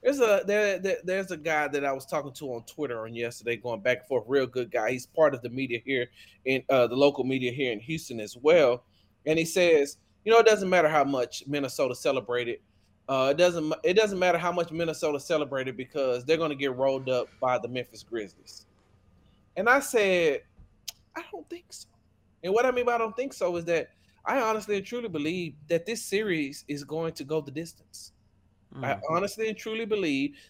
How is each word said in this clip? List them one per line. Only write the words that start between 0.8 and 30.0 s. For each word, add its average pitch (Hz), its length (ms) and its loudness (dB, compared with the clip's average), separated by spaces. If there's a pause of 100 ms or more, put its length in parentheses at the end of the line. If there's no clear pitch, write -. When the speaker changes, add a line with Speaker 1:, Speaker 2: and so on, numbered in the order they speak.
Speaker 1:
there, 185 260 -2
there's 185 260 -2
a 170 60 -8
guy 151 320 -2
that 143 160 -2
I 139 80 -2
was 135 120 -10
talking 143 280 -6
to 131 220 -10
on 113 100 -12
Twitter 120 400 -8
on 113 100 -14
yesterday, 117 400 -6
going 113 240 -6
back 123 200 0
and - 80 -20
forth, 120 200 0
real 135 180 2
good 123 240 -6
guy. 117 220 0
He's 127 140 -6
part 151 280 4
of 120 80 -8
the 120 80 -8
media 120 360 -4
here 127 220 -2 (360)
in, 131 260 0
uh, 131 180 6
the 117 80 -2
local 139 280 4
media 127 300 -2
here 127 180 -2
in 107 80 -4
Houston 123 400 -8
as 107 160 -10
well. 131 480 4 (420)
And 160 140 2
he 160 60 0
says, 165 500 4 (300)
"You 214 80 4
know, 233 60 10
it 220 60 8
doesn't 196 240 6
matter 175 200 6
how 151 160 4
much 131 420 -4
Minnesota 139 480 -2
celebrated. 120 640 -2 (480)
Uh, 135 240 2
it 147 60 2
doesn't 170 260 4
ma-, 156 220 -2
it 175 80 4
doesn't 202 260 2
matter 180 180 4
how 170 140 -2
much 170 220 -4
Minnesota 156 480 -2
celebrated 135 560 -2
because 127 480 -2
they're 156 100 4
gonna 160 180 -2
get 135 220 -4
rolled 135 320 0
up 123 220 -2 (100)
by 127 180 2
the 120 120 -6
Memphis 123 340 -10
Grizzlies." - 640 -12 (880)
And 196 140 0
I 269 100 6
said, 185 640 2 (720)
"I 330 160 -12
don't 339 180 -14
think 349 200 -16
so." - 180 -20 (560)
And 147 100 -2
what 233 120 4
I 262 60 4
mean 247 140 0
by 240 100 2
"I - 20 0
don't 226 180 -2
think 269 160 -6
so" 175 240 -2
is 170 100 -4
that 165 260 -2 (340)
I 262 160 0
honestly 214 340 -2
and 190 100 -4
truly 240 220 -8
believe 160 480 -4 (140)
that 170 160 0
this 220 180 -6
series 165 640 -2
is 143 160 -8
going 160 300 -6
to 156 100 -12
go 151 160 -2
the 139 120 -12
distance. - 600 -14 (680)
I 139 140 -2
Speaker 2:
Mm. 101 120 -12
Speaker 1:
honestly 202 420 -2
and 214 80 -6
truly 220 280 -6
believe 151 500 -2 (140)